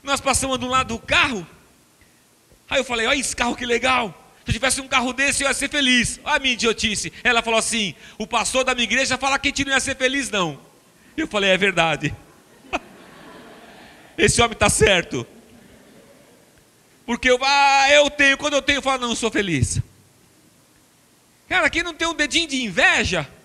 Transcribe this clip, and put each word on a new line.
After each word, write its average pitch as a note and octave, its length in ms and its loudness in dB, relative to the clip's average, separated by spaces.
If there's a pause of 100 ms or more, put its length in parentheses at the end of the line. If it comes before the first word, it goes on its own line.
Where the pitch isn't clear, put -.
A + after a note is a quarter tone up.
Nós C#4 180 -2
passamos C4 380 0
do B3 80 -4
lado B3+ 280 0
do A3+ 40 -8
carro, C4 480 -2 (1200)
aí C#4 100 -2
eu B3 60 0
falei: A#3 220 -2
"Olha C#4 120 0
esse - 160 -6
carro A#3+ 220 0
que B3 100 -8
legal, A#3+ 440 0 (340)
se A#3 60 -8
eu A3 40 2
tivesse B3+ 260 0
um C4+ 80 -14
carro B3+ 240 0
desse C#4 300 0
eu C#4 60 0
ia B3+ 60 0
ser C4+ 140 -4
feliz." B3+ 560 0
Olha D4 120 0
a - 20 0
minha C4 160 0
idiotice. G#3+ 580 -2 (100)
Ela A#3 200 2
falou A3+ 160 0
assim: G#3 360 -2 (220)
"O G#3+ 100 -8
pastor A#3+ 380 -2
da B3+ 100 -2
minha A#3+ 100 0
igreja B3 340 0
fala C4+ 200 -2
que C#4+ 100 -2
a - 20 2
gente C4+ 140 -4
não C4+ 80 -4
ia C4 80 2
ser C4 160 -6
feliz B3+ 340 -2
não." F3 280 -2 (580)
E - 40 -6
eu D#4 80 -4
falei: G3 220 0
"É F#3 80 4
verdade." E3 560 0 (580)
<laughs> - 1400 -16
Esse F3 240 2
homem A#3 160 0
tá G#3 140 2
certo. F3 560 2 (1800)
Porque A#3+ 240 -2
eu, B3 140 4
ah, C#4 480 4
eu D4 180 6
tenho, C#4 300 4
quando D4 160 -2
eu C4+ 80 2
tenho, C#4+ 160 0
eu - 40 -4
falo: C4 200 0
"Não, A#3+ 80 -4
eu A3 60 -2
sou A3+ 140 -2
feliz." F3+ 500 -2 (1700)
Cara, E4 200 0
quem E4 140 -2
não F4 100 -6
tem E4 160 -2
um E4 60 -2
dedinho D4 340 0
de C4 140 -2
inveja? G3+ 680 0 (160)